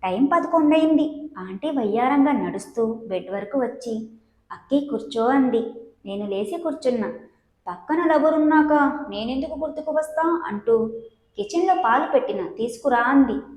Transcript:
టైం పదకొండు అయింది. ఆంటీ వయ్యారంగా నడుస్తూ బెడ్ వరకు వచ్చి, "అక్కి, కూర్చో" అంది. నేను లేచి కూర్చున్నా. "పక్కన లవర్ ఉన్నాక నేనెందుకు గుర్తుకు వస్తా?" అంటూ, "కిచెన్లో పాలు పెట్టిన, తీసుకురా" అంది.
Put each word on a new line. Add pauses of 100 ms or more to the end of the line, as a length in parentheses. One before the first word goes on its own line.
టైం
పదకొండు
అయింది.
ఆంటీ
వయ్యారంగా
నడుస్తూ
బెడ్
వరకు
వచ్చి, (440)
"అక్కి,
కూర్చో"
అంది. (440)
నేను
లేచి
కూర్చున్నా. (560)
"పక్కన
లవర్
ఉన్నాక (380)
నేనెందుకు
గుర్తుకు
వస్తా?"
అంటూ, (440)
"కిచెన్లో (100)
పాలు
పెట్టిన,
తీసుకురా"
అంది. (200)